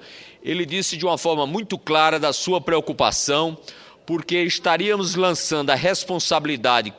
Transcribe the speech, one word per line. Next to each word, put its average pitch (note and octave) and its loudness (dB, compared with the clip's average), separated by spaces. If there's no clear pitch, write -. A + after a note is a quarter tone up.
ele E3+ -4
disse F3 -4
de D#3+ -4
uma E3+ 0
forma D3+ 0
muito F#3+ -4
clara D#3 2
da C#3+ 0
sua F3+ 0
preocupação, D3+ 0
porque E3 -2
estaríamos F3+ 0
lançando D#3+ 0
a C3+ 4
responsabilidade D3 0